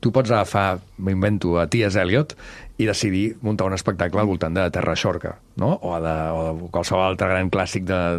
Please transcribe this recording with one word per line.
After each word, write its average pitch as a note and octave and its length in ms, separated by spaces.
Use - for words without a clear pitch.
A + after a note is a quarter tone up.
tu A#2+ 120
pots A#2 180
agafar, G2 500
m'invento, F#2+ 640
a E2+ 80
T A#2 160
S G2 160
Eliot G#2+ 340
i A2 60
decidir G#2 580
muntar G#2 240
un F#2+ 80
espectacle F#2 460
al G#2+ 60
voltant E2+ 280
de F2+ 160
Terra E2+ 260
Xorca, F2 420
no? C#3+ 260
O F2 180
de, E2 120
o D#2+ 100
de F2 60
qualsevol F#2 360
altre F#2+ 220
gran F#2 220
clàssic F#2+ 340
de, F2+ 160